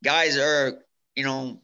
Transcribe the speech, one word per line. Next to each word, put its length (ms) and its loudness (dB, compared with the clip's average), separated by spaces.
guys 340 2
are, 420 0
you 80 -4
know, 400 -6